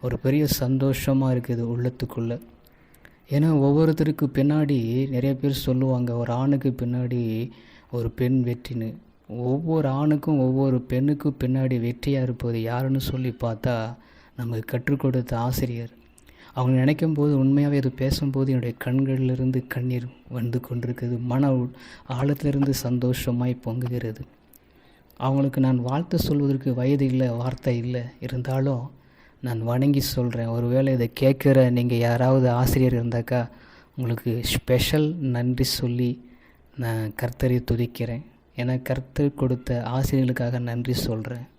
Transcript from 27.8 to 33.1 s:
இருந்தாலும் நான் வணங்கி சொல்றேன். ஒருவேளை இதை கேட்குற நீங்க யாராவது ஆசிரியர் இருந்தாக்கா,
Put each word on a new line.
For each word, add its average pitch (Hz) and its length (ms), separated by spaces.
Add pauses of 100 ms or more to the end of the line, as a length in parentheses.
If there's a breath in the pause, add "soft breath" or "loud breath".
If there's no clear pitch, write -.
இருந்தாலும் 131 680 (500 soft breath)
நான் 117 220
வணங்கி 131 380
சொல்றேன். 117 460
ஒருவேளை 120 460
இதை 120 180 (100)
கேட்குற 135 500
நீங்க 123 240
யாராவது 123 560
ஆசிரியர் 123 560
இருந்தாக்கா, 117 420 (480 loud breath)